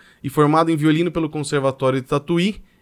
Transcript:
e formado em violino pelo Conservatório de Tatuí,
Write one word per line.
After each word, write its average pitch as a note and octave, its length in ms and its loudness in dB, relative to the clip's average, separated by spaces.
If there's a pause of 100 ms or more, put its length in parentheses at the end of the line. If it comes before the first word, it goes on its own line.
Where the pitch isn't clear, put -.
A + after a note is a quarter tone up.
(240)
e C3 60 -6
formado D#3 420 2
em D#3+ 60 0
violino D#3 340 2
pelo D#3+ 180 -4
Conservatório C3+ 680 -2
de B2+ 80 -10
Tatuí, E3+ 540 -2 (200)